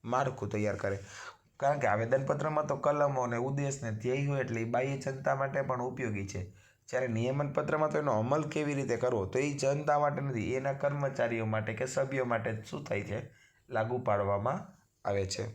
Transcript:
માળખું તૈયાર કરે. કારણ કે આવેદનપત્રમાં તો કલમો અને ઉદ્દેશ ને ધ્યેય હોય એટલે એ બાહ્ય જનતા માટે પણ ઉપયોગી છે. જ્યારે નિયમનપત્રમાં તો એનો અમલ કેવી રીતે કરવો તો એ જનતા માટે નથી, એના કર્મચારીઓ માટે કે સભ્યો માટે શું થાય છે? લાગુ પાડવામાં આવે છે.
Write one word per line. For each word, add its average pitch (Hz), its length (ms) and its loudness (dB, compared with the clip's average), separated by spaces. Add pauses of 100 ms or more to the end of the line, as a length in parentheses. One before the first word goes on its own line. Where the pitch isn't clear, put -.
માળખું 127 460 0
તૈયાર 104 260 0
કરે. 98 240 -2 (600)
કારણ 143 200 2
કે 127 80 2
આવેદનપત્રમાં 139 800 2
તો 147 100 0
કલમો 143 460 2
અને 117 140 -2
ઉદ્દેશ 139 460 -2
ને 113 80 -4
ધ્યેય 127 360 0
હોય 139 140 0
એટલે 113 200 -2
એ 113 40 0
બાહ્ય 131 320 0
જનતા 135 380 -2
માટે 135 260 0
પણ 127 200 -2
ઉપયોગી 107 460 -4
છે. 98 140 -6 (480)
જ્યારે 127 180 0
નિયમનપત્રમાં 143 840 2
તો 156 60 2
એનો 147 140 2
અમલ 127 320 4
કેવી 151 300 0
રીતે 123 240 0
કરવો 120 280 2
તો 127 140 0
એ 143 140 2
જનતા 147 460 2
માટે 143 220 2
નથી, 120 320 0
એના 135 200 0
કર્મચારીઓ 135 720 0
માટે 110 280 0
કે 120 120 -2
સભ્યો 135 400 0
માટે 110 380 -2
શું 147 200 -8
થાય 104 200 -2
છે? 104 160 -4 (500)
લાગુ 117 300 0
પાડવામાં 101 600 2 (460)
આવે 98 200 0
છે. 101 300 -4